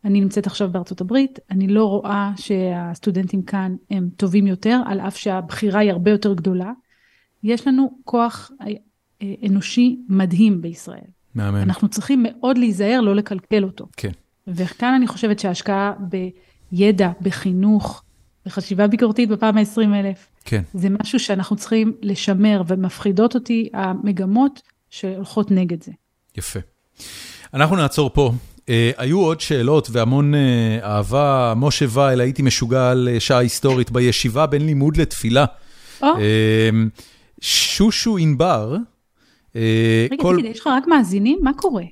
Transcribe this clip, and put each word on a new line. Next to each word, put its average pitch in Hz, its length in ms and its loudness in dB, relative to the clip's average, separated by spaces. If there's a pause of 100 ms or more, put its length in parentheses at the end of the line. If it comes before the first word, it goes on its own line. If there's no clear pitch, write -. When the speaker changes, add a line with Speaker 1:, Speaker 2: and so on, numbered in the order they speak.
Speaker 1:
אני 202 160 2
נמצאת 196 260 0
עכשיו 196 220 -4
בארצות 180 320 -8
הברית, 262 380 -2 (120)
אני 190 180 0
לא 214 160 4
רואה 202 520 -2
שהסטודנטים 185 1040 -4
כאן 185 340 -4 (140)
הם 185 260 -2
טובים 196 300 2
יותר, 214 400 0
על 196 140 -4
אף 196 160 -8
שהבחירה 190 640 -2
היא 208 100 4
הרבה 175 200 0
יותר 208 240 2
גדולה. 185 380 -4 (720)
יש 233 240 -2
לנו 262 380 2
כוח, - 460 -2 (100)
אה, 202 60 -12 (560)
אה, 196 120 -8 (120)
אנושי 240 520 2 (100)
מדהים 190 520 2
בישראל. - 560 -16 (180)
Speaker 2:
מהמם. 101 220 -2
Speaker 1:
אנחנו 185 320 0
צריכים 247 400 0
מאוד 247 300 -2
להיזהר, 220 420 0
לא 202 140 2
לקלקל 202 500 -2
אותו. 190 220 -10 (100)
Speaker 2:
כן. 101 140 -8 (380)
Speaker 1:
וכאן 185 460 -2
אני 254 120 4
חושבת 208 320 -2
שההשקעה 196 540 -2 (800)
בידע, 190 380 2 (100)
בחינוך, 196 840 0 (440)
בחשיבה 196 400 -2
ביקורתית 220 420 2
בפעם 214 280 0
העשרים 208 380 2
אלף, 196 340 -6 (160)
Speaker 2:
כן. 107 180 -2 (120)
Speaker 1:
זה 190 160 -2
משהו 208 280 -2
שאנחנו 196 380 -2
צריכים 220 360 0 (100)
לשמר, 202 640 0
ומפחידות 185 680 0
אותי 233 380 -2
המגמות 196 880 -2 (280)
שהולכות 196 600 -6
נגד 175 320 0
זה. - 100 -18 (440)
Speaker 2:
יפה. - 240 -10 (960)
אנחנו 156 220 2
נעצור 147 340 2
פה. 131 220 2 (360)
אה, 117 280 4
היו 139 240 0
עוד 165 200 0
שאלות 139 520 0
והמון, 131 420 2
אה, 120 480 2
אהבה. 117 760 0
משה 139 320 0
וייל, 131 320 2
הייתי 131 220 0
משוגע 127 480 2
על, 127 220 2
אה, 113 80 0
שעה 127 180 2
היסטורית 123 520 0
בישיבה 123 560 2
בין 143 200 0
לימוד 151 300 2
לתפילה. 139 480 2 (580)
Speaker 1:
או. 269 40 2
Speaker 2:
אה, 110 640 4 (720)
שושו - 800 0
ענבר, 151 580 0 (800)
אה, 113 540 2
Speaker 1:
רגע, 277 120 -4
Speaker 2:
כל 180 180 2
Speaker 1:
תגיד, 226 100 -4
יש - 100 -14
לך - 60 -6
רק 269 200 2
מאזינים? 240 560 2
מה 262 140 2
קורה? 247 360 -2